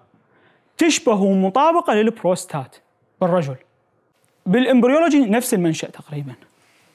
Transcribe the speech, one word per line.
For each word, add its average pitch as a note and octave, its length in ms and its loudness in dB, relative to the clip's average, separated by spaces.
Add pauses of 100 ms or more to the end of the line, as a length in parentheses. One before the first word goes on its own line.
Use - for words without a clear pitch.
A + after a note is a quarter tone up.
(760)
تشبه G#3 560 0
مطابقة C4+ 600 0
للبروستات F#3 840 -4 (460)
بالرجل. E3+ 340 -2 (920)
بالإمبريولوجي C4 840 2
نفس A#3+ 240 0
المنشأ E3+ 360 -2
تقريبًا. C#3+ 440 -14 (600)